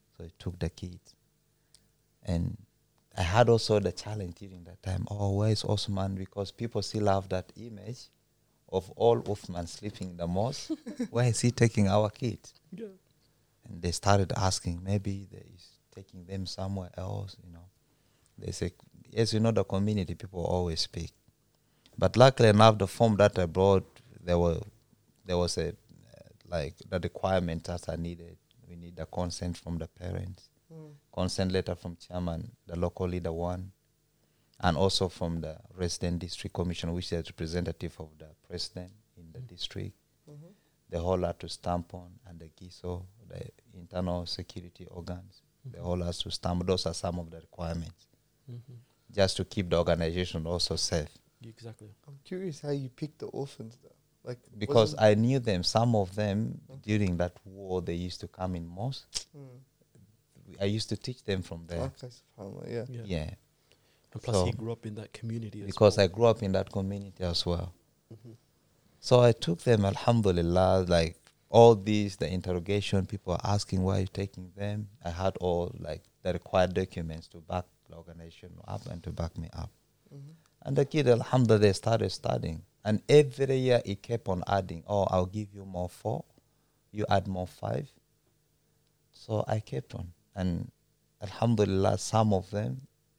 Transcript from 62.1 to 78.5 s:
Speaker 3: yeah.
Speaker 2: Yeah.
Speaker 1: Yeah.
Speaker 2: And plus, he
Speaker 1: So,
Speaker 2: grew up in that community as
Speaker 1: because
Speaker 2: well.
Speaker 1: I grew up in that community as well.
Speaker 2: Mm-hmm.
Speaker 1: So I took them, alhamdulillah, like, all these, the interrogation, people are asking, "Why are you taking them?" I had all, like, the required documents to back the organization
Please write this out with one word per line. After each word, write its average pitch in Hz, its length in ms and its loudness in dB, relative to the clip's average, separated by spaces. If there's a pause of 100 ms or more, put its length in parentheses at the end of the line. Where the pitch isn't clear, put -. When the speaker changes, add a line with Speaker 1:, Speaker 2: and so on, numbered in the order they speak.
Speaker 3:
yeah. 117 180 -6
Speaker 2:
Yeah. 120 160 -12
Speaker 1:
Yeah. 85 300 -4 (800)
Speaker 2:
And 107 100 -10
plus, 98 240 2
he 120 60 0
Speaker 1:
So, - 60 -4
Speaker 2:
grew 113 140 -6
up 113 140 -10
in 107 80 -10
that 107 180 -14
community 113 480 -8
as 98 60 -10
Speaker 1:
because 101 320 6
Speaker 2:
well. 101 60 8
Speaker 1:
I - 40 4
grew 104 180 0
up 110 160 4
in 98 100 0
that 92 200 0
community 98 500 -6
as 87 220 0
well. 87 280 -2 (400)
Speaker 2:
Mm-hmm. 113 200 -20 (680)
Speaker 1:
So 123 200 6
I 120 120 8
took 165 300 -2
them, 110 220 6
alhamdulillah, 92 1040 4
like, 85 320 2 (300)
all 117 240 12
these, 104 420 0
the 76 160 -2
interrogation, 92 720 -2
people 95 280 -4
are 82 100 -2
asking, 98 380 0
"Why 98 160 0
are - 20 0
you 92 60 -2
taking 92 500 -8
them?" 104 320 -6 (160)
I - 60 -4
had 92 260 -2
all, 87 420 -2
like, 80 240 -10 (200)
the 92 100 -4
required 90 420 2
documents 82 540 -6
to 87 120 -20
back 87 260 -6 (220)
the 80 80 -20
organization 85 720 -20